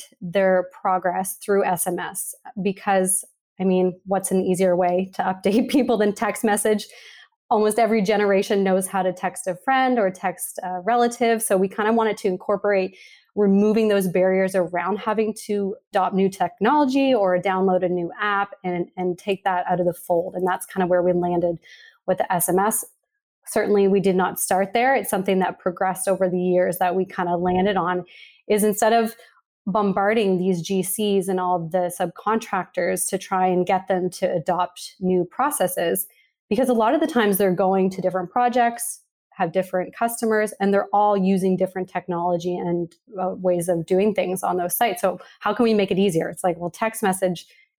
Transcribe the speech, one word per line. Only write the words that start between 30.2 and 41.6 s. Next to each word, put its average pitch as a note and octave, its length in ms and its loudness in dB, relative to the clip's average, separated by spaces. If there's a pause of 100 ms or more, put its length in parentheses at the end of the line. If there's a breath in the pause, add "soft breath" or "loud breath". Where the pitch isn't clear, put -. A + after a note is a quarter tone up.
these F3+ 240 0
G F#3 220 -2
Cs G3 420 0
and F#3 140 -2
all F3+ 180 0
the E3+ 400 -2
subcontractors F#3 1120 -4
to F#3+ 100 -4
try F#3 300 0
and F3+ 180 2
get F#3 220 -2
them F#3 220 0
to - 160 -4
adopt F3+ 760 -4
new F#3 240 2
processes, F#3 800 -2 (420 soft breath)
because A#3+ 200 0
a B3 60 4
lot A3+ 200 2
of D#4+ 60 2
the D#4+ 80 0
times G#3 300 2
they're G3 140 4
going F#3+ 380 2
to F#3+ 100 -10
different F3+ 300 -2
projects, A#3+ 720 0 (300)
have E3+ 220 -4
different F#3 440 -2
customers, A3 640 -2
and G3 120 2
they're G3+ 200 0
all G#3 240 4
using F#3+ 400 2
different F#3 320 -4